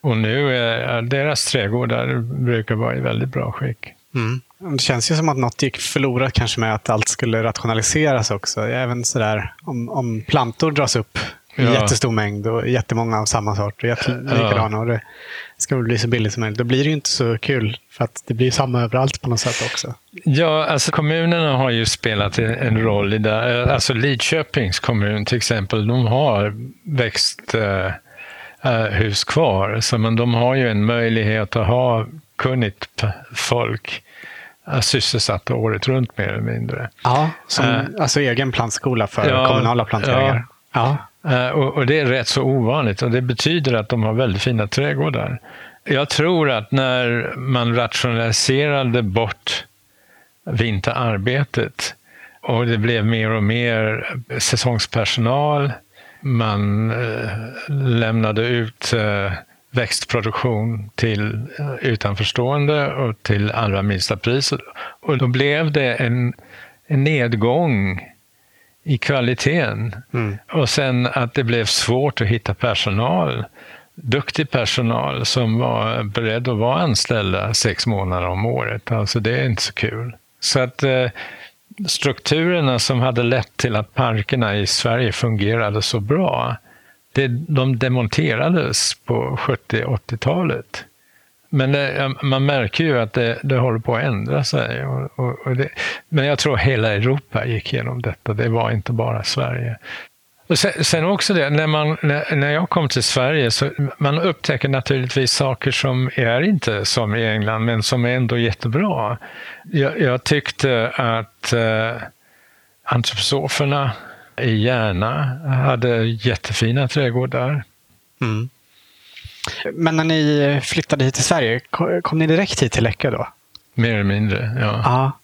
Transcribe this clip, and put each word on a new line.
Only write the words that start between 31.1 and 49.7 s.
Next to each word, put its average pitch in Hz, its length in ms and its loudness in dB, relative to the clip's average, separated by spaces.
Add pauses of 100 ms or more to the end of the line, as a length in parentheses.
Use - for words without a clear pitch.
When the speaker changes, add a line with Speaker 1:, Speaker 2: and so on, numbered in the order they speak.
Speaker 1:
att 107 120 2
ha 120 380 2 (300)
kunnigt 120 540 -2 (120)
p-, 107 60 0 (280)
folk, 117 680 -2 (640)
eh, 135 120 -2
sysselsatta 113 760 0
året 110 320 -2
runt 131 300 0
mer 98 100 -2
eller 104 140 -4
mindre. 117 480 -4 (140)
Speaker 2:
Ja, 139 260 2 (180)
som, - 180 0
Speaker 1:
Eh, 117 160 2 (180)
Speaker 2:
alltså 151 200 2
egen 131 320 0
plantskola 117 560 0
för - 220 0
Speaker 1:
ja, 131 180 4
Speaker 2:
kommunala 117 380 4
planteringar. 127 600 0 (280)
Speaker 1:
ja. 135 80 0
Speaker 2:
Ja. 135 160 2 (340)
Speaker 1:
Eh, 127 180 2
och, 139 280 0
och 135 80 2
det 151 140 2
är 143 60 0
rätt 123 220 0
så - 140 0
ovanligt 131 600 2
och 123 100 0
det 123 100 2
betyder 135 520 0
att 107 160 0
de 113 140 0
har 110 100 0
väldigt 113 280 0
fina 110 260 0
trädgårdar. 139 720 -2 (440)
Jag 143 260 0
tror 160 420 2
att 110 200 -2
när 127 640 0
man 123 400 0
rationaliserade 123 1300 0
bort 107 640 -2 (920)